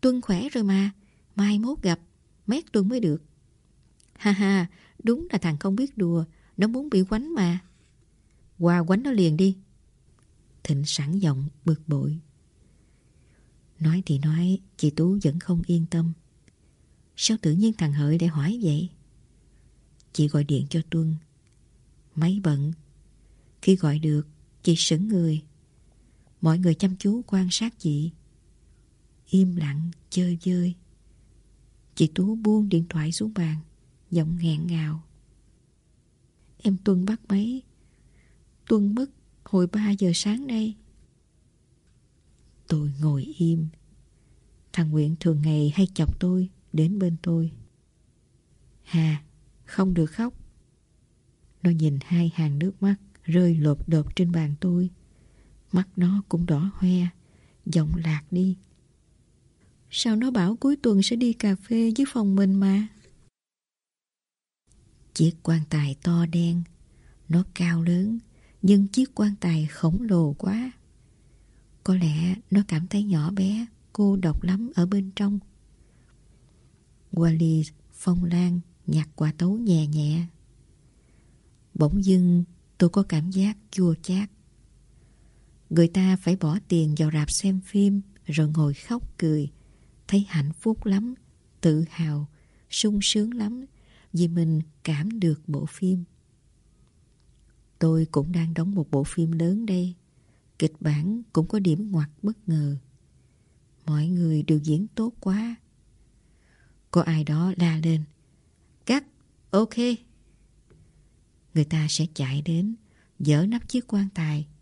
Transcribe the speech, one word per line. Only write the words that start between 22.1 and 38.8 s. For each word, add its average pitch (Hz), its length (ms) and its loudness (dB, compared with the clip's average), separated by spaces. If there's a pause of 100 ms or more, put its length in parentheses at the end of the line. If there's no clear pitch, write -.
Máy 175 280 0
bận. 147 300 0 (880)
Khi 190 140 6
gọi 151 240 0
được, 151 280 0 (360)
chị 170 140 4
sững 170 300 0
người. 165 360 0 (1000)
Mọi 160 180 2
người 175 160 4
chăm 185 200 0
chú 208 320 -2
quan 190 240 0
sát - 280 -4
chị. 151 320 -2 (1160)
Im 185 260 4
lặng, 156 360 -4 (180)
chơi 180 360 0
vơi. 180 280 0 (1200)
Chị 156 120 2
Tú 185 280 -2
buông 214 340 0
điện 170 200 0
thoại 156 220 -4
xuống 214 240 -6
bàn, 160 220 -2 (540)
giọng 165 300 -2
nghẹn 160 260 -2
ngào. 160 360 -4 (1500)
"Em 196 260 0
Tuân 185 220 2
bắt 214 220 -4
máy. 226 340 -2 (1080)
Tuân 208 280 2